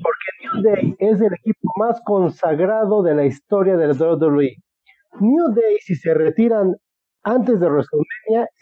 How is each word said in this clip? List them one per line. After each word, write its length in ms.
porque 280
New 200
Day 360
es 220
el 140
equipo 420
más 300
consagrado 960
de 120
la 120
historia 500
de 120
la 40
W 240
W 320
E. 80
New 280
Day, 320
si 140
se 200
retiran 600
antes 380
de 80
WrestleMania, 800